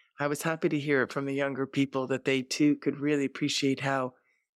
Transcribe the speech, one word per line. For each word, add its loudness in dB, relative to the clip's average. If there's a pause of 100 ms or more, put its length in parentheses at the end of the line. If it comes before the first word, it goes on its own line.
(200)
I 0
was -2
happy 0
to 0
hear 2
it -2
from -2
the -2
younger -2
people 0
that -2
they, 2
too, 2
could -2
really 0
appreciate -2
how -2 (420)